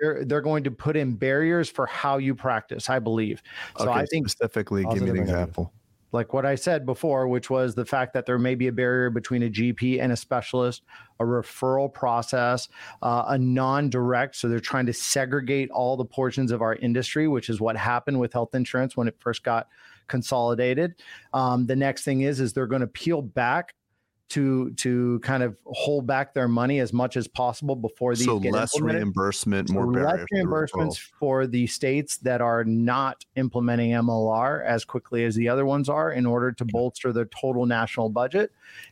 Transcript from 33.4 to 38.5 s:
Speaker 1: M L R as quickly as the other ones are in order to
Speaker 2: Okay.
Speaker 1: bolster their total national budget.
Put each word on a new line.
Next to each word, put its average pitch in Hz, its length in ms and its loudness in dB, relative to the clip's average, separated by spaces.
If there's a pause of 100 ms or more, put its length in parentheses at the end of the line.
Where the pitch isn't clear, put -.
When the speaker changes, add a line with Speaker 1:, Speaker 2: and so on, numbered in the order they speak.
Speaker 1:
M 117 160 2
L 110 200 2
R 127 340 0
as 117 220 0
quickly 120 400 -2
as 113 100 0
the 117 140 2
other 135 180 2
ones 139 220 2
are 156 240 0
in 123 140 0
order 123 260 2
to 120 100 -10
Speaker 2:
Okay. 117 80 -2
Speaker 1:
bolster 120 420 -2
their 117 120 0
total 123 420 -2
national 113 440 0
budget. 135 420 0 (400)